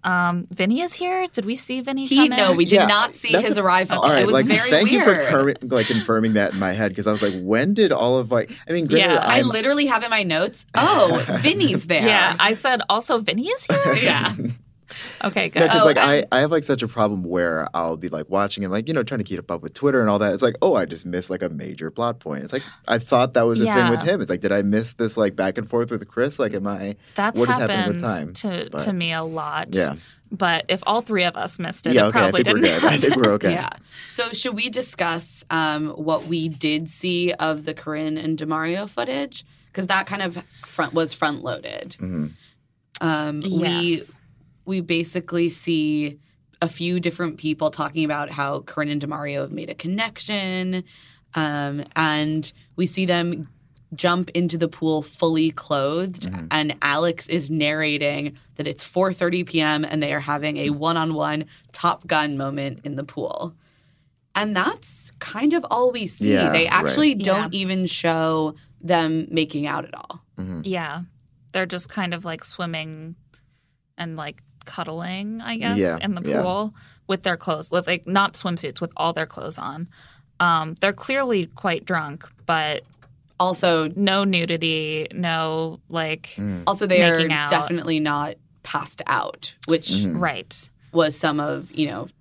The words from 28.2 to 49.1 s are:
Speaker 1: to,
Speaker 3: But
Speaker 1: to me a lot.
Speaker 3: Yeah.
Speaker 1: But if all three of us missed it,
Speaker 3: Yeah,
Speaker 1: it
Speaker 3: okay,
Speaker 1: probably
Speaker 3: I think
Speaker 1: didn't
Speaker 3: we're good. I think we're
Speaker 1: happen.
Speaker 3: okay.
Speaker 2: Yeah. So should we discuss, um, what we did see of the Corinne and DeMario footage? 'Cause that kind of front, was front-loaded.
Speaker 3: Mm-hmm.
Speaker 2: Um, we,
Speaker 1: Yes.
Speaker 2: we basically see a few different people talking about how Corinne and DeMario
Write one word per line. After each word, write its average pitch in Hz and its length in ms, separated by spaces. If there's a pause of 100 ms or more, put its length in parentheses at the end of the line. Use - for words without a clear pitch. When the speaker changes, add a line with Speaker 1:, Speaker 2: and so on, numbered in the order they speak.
Speaker 1:
to, - 380
Speaker 3:
But 73 100
Speaker 1:
to 202 120
me 170 200
a 160 100
lot. 160 500
Speaker 3:
Yeah. 73 220 (360)
Speaker 1:
But 175 380
if 180 160
all 220 160
three 208 220
of 170 140
us - 200
missed - 300
it, 247 60
Speaker 3:
Yeah, 233 100
Speaker 1:
it 104 60
Speaker 3:
okay, 233 100
Speaker 1:
probably 190 220
Speaker 3:
I - 20
think 214 140
Speaker 1:
didn't - 40 (120)
Speaker 3:
we're - 80
good. - 100
I 147 80
think - 160
we're 233 160
Speaker 1:
happen. 104 160
Speaker 3:
okay. 180 60
Speaker 2:
Yeah. - 160 (400)
So 233 240
should 233 220
we 240 140
discuss, 170 800
um, 156 420
what 156 360
we 160 220
did 156 380
see 175 520
of 156 260
the 156 80
Corinne 156 440
and 160 200
DeMario 160 500
footage? 262 560 (280)
'Cause 190 160
that 190 180
kind 202 160
of 175 220 (240)
front, - 260
was 160 220
front-loaded. 120 840
Speaker 3:
Mm-hmm. 85 280 (760)
Speaker 2:
Um, 151 400
we, 170 560
Speaker 1:
Yes. - 220 (460)
Speaker 2:
we 190 160
basically 170 680
see 151 720 (420)
a 170 80
few 175 300
different 170 380
people 151 320
talking 151 360
about 147 240
how 139 320
Corinne 147 280
and 147 120
DeMario 143 400